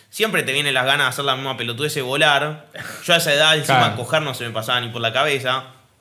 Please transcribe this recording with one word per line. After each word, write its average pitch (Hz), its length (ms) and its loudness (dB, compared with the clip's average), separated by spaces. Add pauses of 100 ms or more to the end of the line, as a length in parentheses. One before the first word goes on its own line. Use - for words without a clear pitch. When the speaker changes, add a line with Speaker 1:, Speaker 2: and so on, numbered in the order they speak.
Speaker 1:
siempre 202 340 -2
te 127 100 -4
vienen 143 200 0
las 127 120 2
ganas 139 200 2
de 127 60 2
hacer 139 140 -6
la 131 100 2
misma 135 200 -6
pelotudez 120 400 -6
de 143 60 -4
volar. 147 680 2 (380)
Yo 175 80 4
a 170 40 6
esa 165 160 0
edad 156 220 4
encima 139 240 2
Speaker 2:
Claro. 113 160 2
Speaker 1:
coger 123 280 -2
no 135 100 -4
se 123 120 -8
me 117 40 -6
pasaba 120 320 -2
ni 117 80 -6
por 120 120 -8
la 113 120 0
cabeza, 131 520 0 (360)